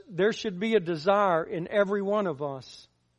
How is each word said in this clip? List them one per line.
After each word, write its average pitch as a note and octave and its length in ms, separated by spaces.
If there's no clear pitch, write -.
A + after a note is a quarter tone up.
there G3 240
should F#3 280
be A3+ 140
a G#3+ 60
desire F3 640
in E3+ 240
every G3+ 340
one G3+ 240
of D3 160
us C#3 460